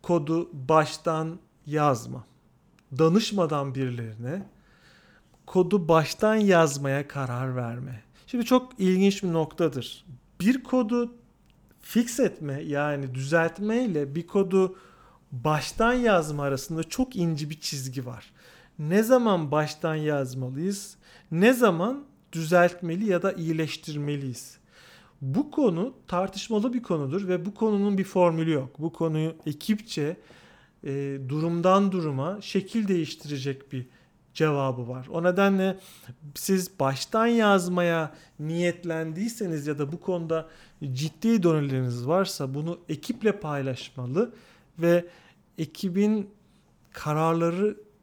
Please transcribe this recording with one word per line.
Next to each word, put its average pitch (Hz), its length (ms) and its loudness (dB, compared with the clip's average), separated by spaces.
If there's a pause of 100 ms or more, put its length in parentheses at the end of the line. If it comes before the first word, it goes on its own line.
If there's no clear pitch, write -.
kodu 165 520 0
baştan 160 840 0 (260)
yazma. 131 600 0 (720)
Danışmadan 160 760 2
birilerine 123 720 -6 (1000)
kodu 180 420 2
baştan 165 480 4
yazmaya 143 720 4
karar 127 480 -6
verme. 123 480 -8 (240)
Şimdi 240 180 -2
çok 254 340 2
ilginç 190 440 4
bir 175 100 0
noktadır. 156 720 -2 (360)
Bir 254 220 2
kodu 240 480 0 (680)
fix - 380 -2
etme, 151 440 -2
yani 143 520 -2
düzeltme 165 680 0
ile 147 320 -2
bir 165 120 -4
kodu 190 480 2 (560)
baştan 151 640 0
yazma 170 500 2
arasında 143 400 -4
çok 254 320 -4
ince 160 340 -2
bir 156 100 -12
çizgi 131 460 -8
var. 123 260 -16 (480)
Ne 175 240 2
zaman 220 480 4
baştan 151 440 0
yazmalıyız? 143 1040 -4 (340)
Ne 196 220 6
zaman 233 520 2 (280)
düzeltmeli 175 720 2
ya 180 160 2
da 196 120 0
iyileştirmeliyiz? 147 1200 -6 (640)
Bu 151 300 -2
konu 226 420 0 (140)
tartışmalı 202 680 -2
bir 233 100 -4
konudur 165 440 -2
ve 180 180 -2
bu 202 80 -8
konunun 208 440 0
bir 190 60 0
formülü 165 480 2
yok. 131 280 -4
Bu 160 140 -4
konuyu 160 420 -2 (100)
ekipçe, 156 720 -4 (680)
e, 139 340 -6 (120)
durumdan 170 600 2
duruma 165 500 -4
şekil 202 460 -2
değiştirecek 143 840 -4
bir 123 160 -10 (460)
cevabı 135 540 0
var. 127 240 -10
O 170 120 -2
nedenle 190 560 4 (560)
siz 185 440 -2
baştan 139 480 0
yazmaya 180 880 2 (240)
niyetlendiyseniz 165 1300 -4
ya 147 100 -2
da 147 140 -4
bu 170 80 -8
konuda 165 500 -4 (440)
ciddi 170 500 0
donörleriniz 131 640 0
varsa 156 460 -2
bunu 160 260 -6 (100)
ekiple 202 500 -2
paylaşmalı 139 920 -4 (460)
ve 170 260 4 (520)
ekibin 202 720 -2 (600)
kararları 165 840 0 (240)